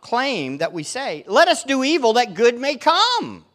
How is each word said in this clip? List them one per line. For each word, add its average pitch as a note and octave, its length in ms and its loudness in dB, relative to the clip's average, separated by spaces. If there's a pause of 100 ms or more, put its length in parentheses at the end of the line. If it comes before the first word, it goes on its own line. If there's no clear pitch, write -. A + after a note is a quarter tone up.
claim A3+ 560 -2
that D#3+ 160 -4
we E3 100 -8
say, G#3+ 440 -8
'Let C#4 200 4
us D#4 160 -2
do C4 200 0
evil C4+ 300 2
that A3+ 200 0
good A#3 260 2
may C#4 160 -4
come'? E4 800 0